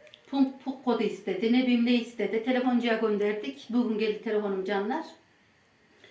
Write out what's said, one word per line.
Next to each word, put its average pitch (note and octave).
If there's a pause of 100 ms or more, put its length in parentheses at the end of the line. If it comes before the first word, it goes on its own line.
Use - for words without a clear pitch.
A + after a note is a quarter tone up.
(300)
Puk C4+
puk -
kodu A3+
istedi, G3+
ne B3+
bileyim A#3+
ne B3
istedi. A3
Telefoncuya B3
gönderdik. G#3
Bugün A3
geldi G#3
telefonum G3+
canlar. G#3 (1080)